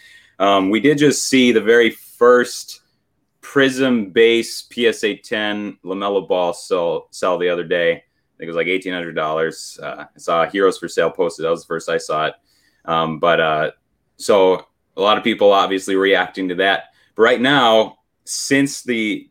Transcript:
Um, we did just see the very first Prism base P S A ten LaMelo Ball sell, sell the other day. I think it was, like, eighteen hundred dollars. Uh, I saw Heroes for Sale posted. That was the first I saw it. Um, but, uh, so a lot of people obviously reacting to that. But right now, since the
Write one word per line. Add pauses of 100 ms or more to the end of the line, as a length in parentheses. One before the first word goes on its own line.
(400)
Um,
we
did
just
see
the
very
first (600)
Prism
base
P
S
A
ten
LaMelo
Ball
sell,
sell
the
other
day. (320)
I
think
it
was,
like,
eighteen
hundred
dollars.
Uh,
I
saw
Heroes
for
Sale
posted.
That
was
the
first
I
saw
it. (520)
Um,
but,
uh, (460)
so (300)
a
lot
of
people
obviously
reacting
to
that. (280)
But
right
now, (260)
since
the